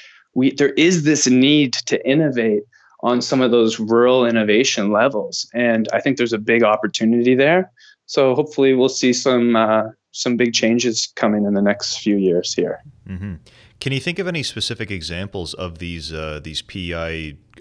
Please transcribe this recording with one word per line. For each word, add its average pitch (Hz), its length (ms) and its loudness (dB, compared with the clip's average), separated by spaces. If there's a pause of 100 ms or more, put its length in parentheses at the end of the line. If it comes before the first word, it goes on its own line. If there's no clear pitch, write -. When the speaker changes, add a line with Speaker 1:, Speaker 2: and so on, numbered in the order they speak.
(340)
Speaker 1:
We, 131 180 2
there 143 220 0
is 165 300 2
this 147 220 2
need 131 480 4
to - 340 -4
innovate 123 540 0 (380)
on 120 240 -2
some 131 180 0
of 127 80 2
those 113 300 2
rural 120 440 4
innovation 110 680 0
levels. 104 600 -2
And 113 420 0
I - 60 2
think 135 180 -2
there's 120 140 0
a 113 60 -2
big 113 240 2
opportunity 113 720 2
there. 156 380 2 (340)
So 135 300 2
hopefully 139 400 2
we'll 127 120 4
see 131 260 0
some, 120 420 2
uh, 110 300 2 (260)
some 123 260 -4
big 117 160 2
changes 117 640 0
coming 104 300 0
in 101 100 0
the 98 60 0
next 101 360 -2
few 104 200 0
years 90 360 0
here. - 300 -4 (240)
Speaker 2:
Mm-hmm. 95 280 -10 (440)
Can 135 140 -6
you 135 60 -4
think 170 200 -8
of 180 80 -6
any 165 160 -6
specific 110 480 -8
examples 87 640 -10
of 85 240 -12
these, 85 340 -12
uh, 78 300 -10
these 76 180 -12
P 87 300 -10
E 85 40 -6
I 80 420 -8 (240)